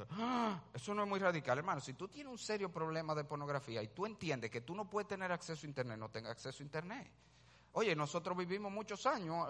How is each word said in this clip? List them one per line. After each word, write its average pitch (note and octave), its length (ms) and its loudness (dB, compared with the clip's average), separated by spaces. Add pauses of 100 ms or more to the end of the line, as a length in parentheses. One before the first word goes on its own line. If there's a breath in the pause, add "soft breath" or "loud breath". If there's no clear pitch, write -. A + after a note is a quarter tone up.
(180)
"Ah, A3+ 420 2 (120)
eso G#3 220 -4
no G#3 80 2
es G3+ 60 2
muy G3 100 2
radical." E3 400 4
Hermano, E3 220 0
si C3 140 -6
tú F#3 140 -6
tienes C#4+ 220 -10
un A#3+ 80 -8
serio G3+ 320 0
problema D#3+ 440 0
de D3+ 100 2
pornografía C#3+ 580 -2
y A2 60 -2
tú F3 160 -4
entiendes D3 460 0
que A#2+ 100 -2
tú D#3+ 140 -6
no G3+ 140 -4
puedes G3+ 200 0
tener F#3+ 240 0
acceso E3 340 -4
a - 20 -6
internet, B2 300 -2
no A2 120 -6
tenga A2+ 200 -6
acceso C3 320 -6
a - 20 -10
internet. F3 460 -6 (640 soft breath)
Oye, G3 240 6
nosotros E3 400 2
vivimos F#3+ 340 -2
muchos G#3 360 -2
años E3+ 440 4